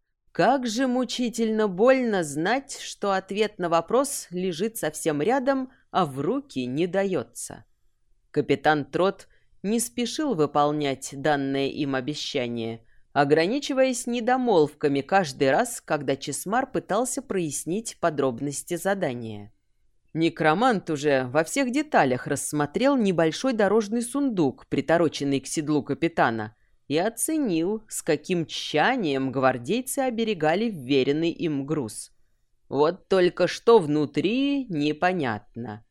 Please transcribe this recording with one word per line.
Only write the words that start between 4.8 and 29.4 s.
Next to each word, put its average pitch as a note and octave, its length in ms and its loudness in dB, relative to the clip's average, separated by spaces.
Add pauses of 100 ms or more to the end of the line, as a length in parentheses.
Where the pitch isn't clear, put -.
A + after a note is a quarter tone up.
рядом, C4 500 0 (200)
а F3+ 140 2
в C3+ 140 -6
руки E3+ 460 -4
не C#3+ 220 -2
дается. F3+ 800 -4 (640)
Капитан C#3+ 540 2
Трот F#3 420 -2 (340)
не G#3+ 180 -2
спешил A#3+ 540 -4
выполнять D3 800 0
данное C#3 540 0
им C#3 260 -4
обещание, A#2+ 880 -4 (300)
ограничиваясь A#3+ 960 2
недомолвками A3 920 2
каждый C#3 500 2
раз, G#3+ 280 0
когда D3 360 -2
Чесмар G3+ 540 -4
пытался A#3 520 -2
прояснить F3+ 800 -4
подробности C#3 760 -2
задания. B2 800 -4 (600)
Некромант E3 760 2
уже C#3 360 0
во C#3 180 0
всех B3+ 280 -2
деталях A3+ 540 2
рассмотрел E3+ 720 0
небольшой F#3+ 560 0
дорожный G#3+ 480 2
сундук, A#3 640 -2
притороченный C#3+ 720 0
к - 80 -14
седлу D3+ 360 -2
капитана – C3 720 -2 (320)
и C#3+ 100 0
оценил, G#3+ 920 -2
с - 160 -10
каким D#3+ 420 0
тщанием D3+ 840 -2
гвардейцы C3 680 0